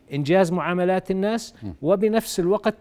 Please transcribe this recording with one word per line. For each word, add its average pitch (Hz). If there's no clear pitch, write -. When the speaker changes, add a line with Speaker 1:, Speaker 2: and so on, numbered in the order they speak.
Speaker 1:
إنجاز 165
معاملات 180
الناس، 208
Speaker 2:
مم. 95
Speaker 1:
وبنفس 208
الوقت 202